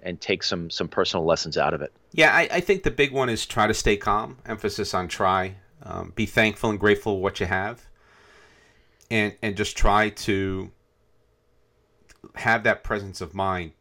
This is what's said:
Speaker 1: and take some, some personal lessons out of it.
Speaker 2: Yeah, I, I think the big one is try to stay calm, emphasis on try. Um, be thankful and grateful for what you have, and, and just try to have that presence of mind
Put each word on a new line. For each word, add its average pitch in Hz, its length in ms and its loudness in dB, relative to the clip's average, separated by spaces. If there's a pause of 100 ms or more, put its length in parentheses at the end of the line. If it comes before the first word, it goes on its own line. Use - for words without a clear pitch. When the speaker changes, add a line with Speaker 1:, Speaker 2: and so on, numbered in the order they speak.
Speaker 1:
and 90 160 -8
take 95 240 -4
some, 85 260 -4
some - 160 -6
personal 90 380 -2
lessons 80 340 0
out 73 160 2
of 71 80 -6
it. 73 100 -12 (200)
Speaker 2:
Yeah, 160 200 6
I, 170 200 4
I 180 80 2
think 190 240 0
the 151 80 0
big 131 180 2
one 127 180 0
is 113 160 -2
try 107 220 2
to 110 80 2
stay 107 220 2
calm, 107 500 -2
emphasis 104 480 -6
on 90 140 -2
try. 95 480 0 (280)
Um, 90 320 -10
be 110 100 0
thankful 110 440 2
and 104 80 -2
grateful 104 360 4
for 92 80 -4
what 98 160 -2
you 98 80 -2
have, 98 400 -4 (1300)
and, 104 300 2
and 104 140 -4
just 101 200 -4
try 107 340 4
to 95 640 -4 (1600)
have 113 300 0
that 110 180 2
presence 101 380 -6
of 85 120 -10
mind 92 480 -2